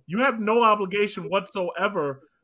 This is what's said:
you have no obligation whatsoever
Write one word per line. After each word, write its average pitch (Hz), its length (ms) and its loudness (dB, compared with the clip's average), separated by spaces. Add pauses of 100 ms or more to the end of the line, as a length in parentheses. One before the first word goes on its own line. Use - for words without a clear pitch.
you 185 120 -4
have 254 200 0
no 220 240 2
obligation 202 640 0
whatsoever 180 920 -2 (220)